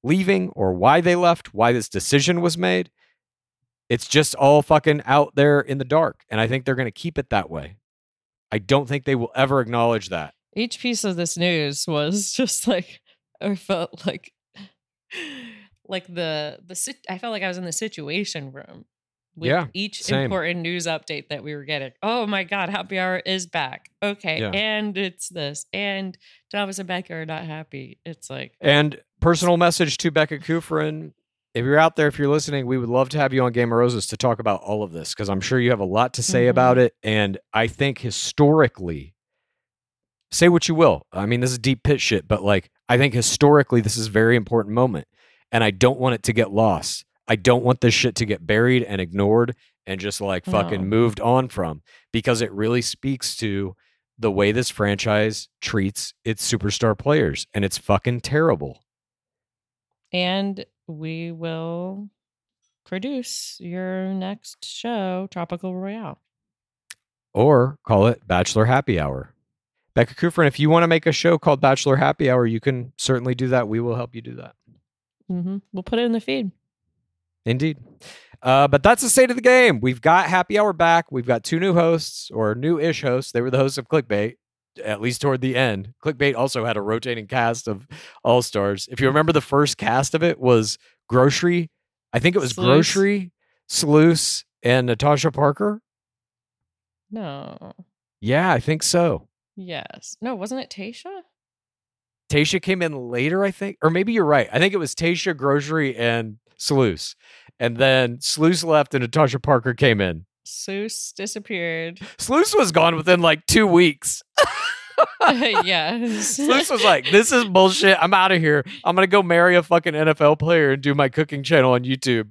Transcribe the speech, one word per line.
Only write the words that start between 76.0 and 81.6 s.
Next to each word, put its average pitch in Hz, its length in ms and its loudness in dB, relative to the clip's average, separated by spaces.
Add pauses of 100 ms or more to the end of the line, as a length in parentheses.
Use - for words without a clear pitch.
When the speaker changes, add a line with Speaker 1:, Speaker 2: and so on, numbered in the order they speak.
Speaker 2:
in 233 80 0
the 226 80 -2
feed. 247 320 -4 (920)
Speaker 1:
Indeed. 139 320 -2 (640)
Uh, 135 260 4
but 139 160 4
that's 233 180 6
the 254 80 0
state 254 200 6
of 240 80 0
the 247 40 -6
game. 247 380 6
We've 123 220 -2
got 165 260 4
Happy 185 320 0
Hour 208 140 2
back. 165 380 2
We've 127 140 -4
got 123 180 0
two 160 160 -2
new 185 140 0